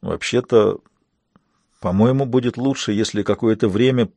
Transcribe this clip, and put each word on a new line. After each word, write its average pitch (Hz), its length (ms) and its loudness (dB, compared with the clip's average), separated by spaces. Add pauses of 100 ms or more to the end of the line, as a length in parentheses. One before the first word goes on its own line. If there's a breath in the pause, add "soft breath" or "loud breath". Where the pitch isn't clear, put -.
Вообще-то, - 800 0 (1000)
по-моему, 113 440 2
будет 123 320 0
лучше, 131 360 -4
если 104 300 -2
какое-то 110 460 0
время 117 480 0